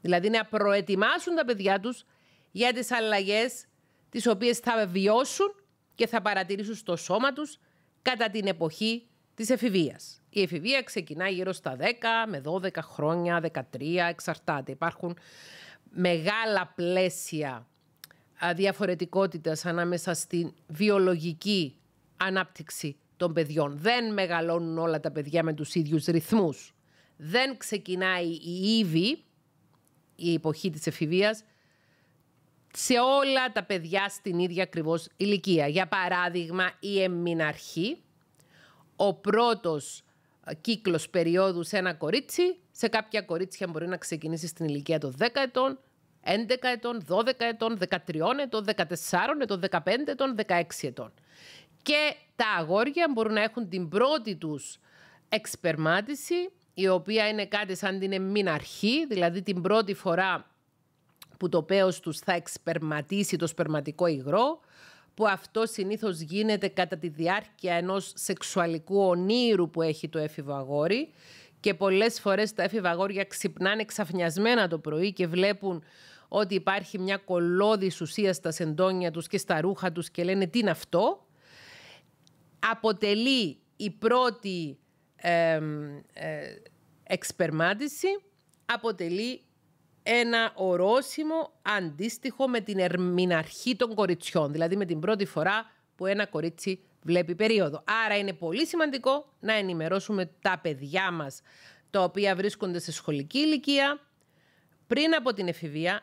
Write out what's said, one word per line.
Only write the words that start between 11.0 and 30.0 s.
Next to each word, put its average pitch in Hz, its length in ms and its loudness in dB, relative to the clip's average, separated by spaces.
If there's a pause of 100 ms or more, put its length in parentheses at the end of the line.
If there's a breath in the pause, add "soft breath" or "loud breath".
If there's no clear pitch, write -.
γύρω 185 240 -2
στα 135 240 -6
δέκα 226 500 -2
με 170 140 -6
δώδεκα 175 420 -4
χρόνια, 170 580 0
δεκατρία, 156 680 -4
εξαρτάται. 156 680 -4
Υπάρχουν 170 440 -4 (760 loud breath)
μεγάλα 180 840 0
πλαίσια, 170 920 -2 (800 soft breath)
α, 175 100 0
διαφορετικότητας 180 1120 0
ανάμεσα 175 480 -2
στην 170 380 -4 (140)
βιολογική 180 1080 2 (400)
ανάπτυξη 185 800 -4 (200)
των 175 160 0
παιδιών. 147 440 0
Δεν 226 360 0
μεγαλώνουν 170 680 0
όλα 165 220 0
τα 156 100 -4
παιδιά 151 320 0
με 160 100 0
τους 151 220 -6
ίδιους 156 300 2
ρυθμούς. 170 680 2 (420 soft breath)
Δεν 240 400 -2
ξεκινάει 185 680 -2
η 180 520 0
ύβη, 190 460 2 (920)